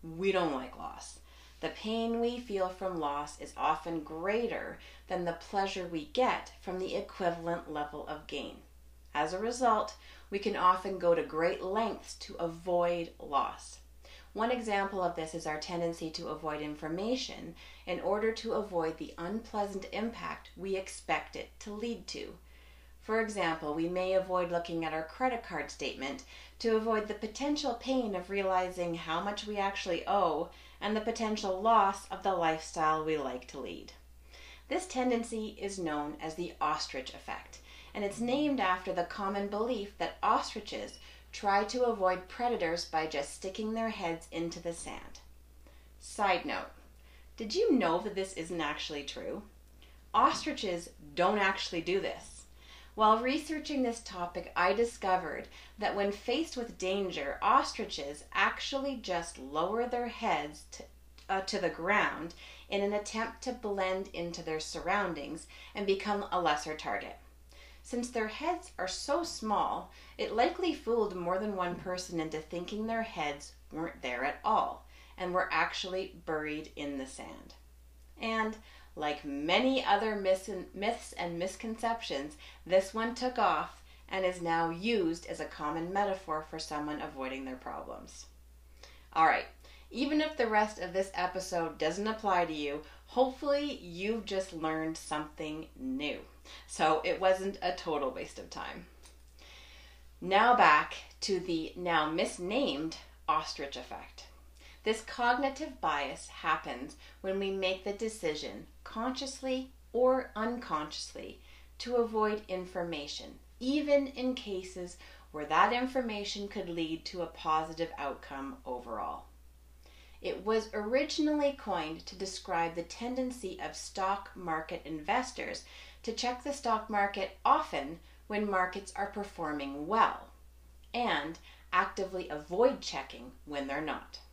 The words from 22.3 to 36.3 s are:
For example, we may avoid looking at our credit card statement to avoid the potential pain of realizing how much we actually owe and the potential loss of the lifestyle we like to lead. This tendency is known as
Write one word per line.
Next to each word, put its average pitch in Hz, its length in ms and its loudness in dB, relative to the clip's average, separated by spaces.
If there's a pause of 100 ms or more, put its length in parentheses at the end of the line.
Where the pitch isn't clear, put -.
For 226 200 2
example, 165 520 0
we 165 140 2
may 185 240 2
avoid 185 400 4
looking 170 320 0
at 160 80 0
our 160 100 0
credit 247 400 0
card 143 280 -6
statement 135 520 -4 (360)
to 226 180 4
avoid 214 320 2
the 214 60 -2
potential 277 600 0
pain 247 400 0
of 180 140 -4
realizing 185 680 2
how 165 260 -2
much 208 260 -4
we 208 100 -4
actually 196 500 0
owe 170 440 4 (320)
and 208 120 0
the 214 60 2
potential 214 640 0
loss 208 460 6
of 185 140 -8
the 196 120 4
lifestyle 160 680 2
we 156 140 2
like 127 320 -4
to - 100 -10
lead. 90 360 -10 (760)
This 330 180 -2
tendency 233 720 0
is 196 200 -4
known 151 420 -2
as 160 140 -6